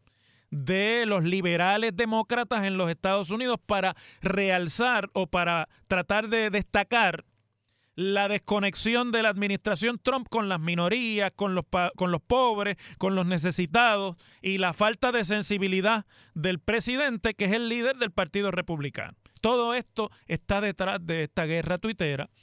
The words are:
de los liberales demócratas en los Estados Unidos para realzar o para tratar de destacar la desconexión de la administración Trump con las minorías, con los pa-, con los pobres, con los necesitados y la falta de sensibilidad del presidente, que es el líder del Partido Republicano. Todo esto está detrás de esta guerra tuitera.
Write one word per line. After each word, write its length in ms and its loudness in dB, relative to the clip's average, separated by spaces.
de 540 0
los 160 2
liberales 720 2
demócratas 680 0
en 120 -2
los 140 0
Estados 400 0
Unidos 340 -2
para 300 0
realzar 920 0
o 160 -2
para 400 0
tratar 420 0
de 220 2
destacar 720 2
la 320 0
desconexión 840 0
de 100 2
la 60 4
administración 760 -2
Trump 260 0
con 200 -2
las 100 -2
minorías, 800 0
con 180 -2
los 120 -2
pa-, 280 0
con 160 -2
los 120 0
pobres, 560 0
con 160 0
los 120 0
necesitados 920 0
y 180 -2
la 140 0
falta 400 2
de 120 4
sensibilidad 800 0
del 240 -2
presidente, 760 -2
que 100 -2
es 80 2
el 160 0
líder 280 -2
del 140 -2
Partido 400 -2
Republicano. 640 -6
Todo 340 2
esto 360 -4
está 340 -2
detrás 460 -2
de 180 -2
esta 200 -4
guerra 340 -2
tuitera. 520 -4